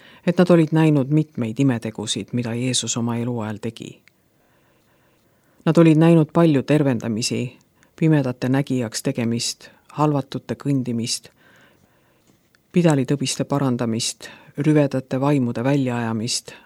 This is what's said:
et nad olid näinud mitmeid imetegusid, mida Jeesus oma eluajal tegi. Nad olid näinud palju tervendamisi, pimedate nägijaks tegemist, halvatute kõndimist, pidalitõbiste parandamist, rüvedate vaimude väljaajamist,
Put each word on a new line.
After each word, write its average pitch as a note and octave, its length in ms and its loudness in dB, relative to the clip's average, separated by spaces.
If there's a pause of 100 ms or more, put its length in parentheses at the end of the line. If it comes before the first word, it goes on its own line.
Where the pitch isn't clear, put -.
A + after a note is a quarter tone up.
(260)
et F3 120 0
nad F3+ 120 4
olid E3 240 4
näinud D3+ 400 2
mitmeid A#2+ 440 -2
imetegusid, A2+ 720 -2
mida A#2+ 220 -4
Jeesus B2 420 -4
oma A#2 200 -2
eluajal A#2 460 -6
tegi. - 380 -12 (1700)
Nad E3 120 4
olid D#3+ 200 6
näinud E3 340 6
palju D#3+ 300 4
tervendamisi, A#2+ 960 -2 (380)
pimedate C#3+ 520 0
nägijaks B2+ 540 -2
tegemist, A#2 680 -4 (240)
halvatute C#3+ 640 -2
kõndimist, B2 760 -4 (1400)
pidalitõbiste C#3 720 0
parandamist, B2 840 -4 (300)
rüvedate C#3 600 0
vaimude B2+ 440 0
väljaajamist, A#2+ 880 -2 (140)